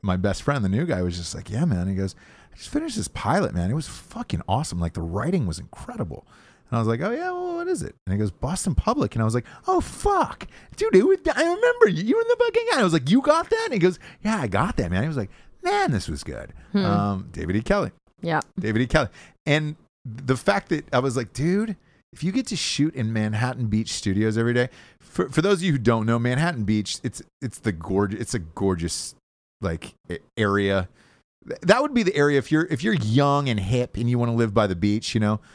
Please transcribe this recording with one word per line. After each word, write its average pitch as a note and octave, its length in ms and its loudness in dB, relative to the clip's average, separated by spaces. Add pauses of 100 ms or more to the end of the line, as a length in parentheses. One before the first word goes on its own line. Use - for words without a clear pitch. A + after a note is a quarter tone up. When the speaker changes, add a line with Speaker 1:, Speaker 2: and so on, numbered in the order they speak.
Speaker 1:
my F#2 140 0
best F#2 260 0
friend, C#3+ 220 0
the F#2+ 40 0
new A#2+ 180 0
guy, F#2 160 -2
was F2 140 -2
just F2 180 -10
like, D#2+ 160 -12
"Yeah, A#2+ 140 -2
man." F#2 240 0
He G2 80 -2
goes, F#2+ 180 -2 (380)
"I - 40 -20
just - 120 -18
finished D4+ 280 -4
this - 120 -4
pilot, D3 460 -2
man. F2 160 -2
It B2+ 40 -2
was D#3 140 -6
fucking - 600 -8
awesome. G#2+ 300 -2
Like, E2+ 160 -2
the E2+ 80 -6
writing A2 440 -2
was E2 120 -4
incredible." - 680 -10 (460)
And A#2+ 60 -2
I A#2 40 0
was A2 80 0
like, A#2 120 0
"Oh, G3 100 -2
yeah? E4+ 220 -4
Well, F4+ 240 -6
what F4 120 -6
is D4+ 140 -2
it?" - 120 -10 (120)
And F#2 80 -2
he G#2 40 0
goes, G#2 120 0
"Boston E3 440 -4
Public." A#3 400 0
And A2+ 60 0
I A2 60 2
was A2 80 0
like, A#2+ 100 0 (220)
"Oh, F#4+ 160 4
fuck. - 640 -2 (300)
Dude, A4 200 2
it G3+ 100 8
was, F#4+ 120 4 (160)
I A#3+ 80 2
remember A4+ 460 4
you. E3+ 160 0
You A#3+ 120 2
were A#4 60 4
in A4+ 60 -2
the A#4+ 100 4
fucking A#4 340 2
guy." C4 80 4
I C4+ 40 4
was C4+ 100 4
like, C#3 160 2
"You B3+ 100 6
got D#4 300 2
that?" A4 160 0
And D4+ 80 -4
he G3+ 60 0
goes, F3 180 4 (260)
"Yeah, G#3+ 160 0
I C3 60 0
got G#2+ 320 0
that, F#2 120 0
man." F#2 120 2
He D3+ 60 0
was D3+ 100 -4
like, G2+ 120 -4 (320)
"Man, F#4+ 280 0
this G#2 180 -2
was D2 160 -8
good." - 280 -12 (200)
Speaker 2:
Hmm. G3 120 2
Speaker 1:
Um, G2+ 480 0
David E2+ 240 -4
E. A#2 60 0
Kelly. G3 280 0 (320)
Speaker 2:
Yeah. D#3+ 180 -2 (180)
Speaker 1:
David A2 240 0
E. B2+ 40 0
Kelly. C#3+ 220 2 (360)
And D3+ 320 0 (280)
the B2+ 320 -2
fact G3+ 340 0
that D3 240 -2
I B2+ 60 4
was B2+ 160 0
like, B2 180 -4
"Dude, F#3+ 420 0 (360)
if - 120 -8
you F#3 80 0
get B3 160 0
to F#3+ 80 -4
shoot - 380 0
in A2+ 180 -2
Manhattan A2+ 540 -2
Beach G#2+ 260 0
studios G#2 460 0
every A#2 160 2
day," B2 140 2 (300)
for, - 300 -4
for D#3 140 0
those G3 160 4
of E3 40 -8
you F3+ 100 2
who C#3 60 2
don't A2+ 260 2
know, A#2 140 2
Manhattan B2+ 460 0
Beach, G#2+ 400 0
it's, - 180 -8 (180)
it's B2+ 200 -8
the G#2+ 120 -2
gorge-, F#2+ 420 0
it's A#2 200 -6
a A#2 60 -2
gorgeous, E2+ 760 -2 (480)
like, E2+ 320 -6 (160)
a-, - 80 -8 (180)
area. G2 520 0 (600)
Th-, B2 140 -8
that A#3+ 180 4
would D4 140 -2
be A#3 80 4
the F3+ 140 0
area C#3+ 220 4
if - 140 -2
you're, D#3 140 4
if C#3 180 -4
you're A3 100 0
young C#3+ 540 2
and A2 120 0
hip A#2+ 360 0
and A#2+ 140 0
you B2 80 2
wanna A#2 160 0
live A2+ 180 2
by G#2 140 4
the F#2 100 0
beach, G#2 380 0
you A2 60 2
know, G#2+ 200 2 (140)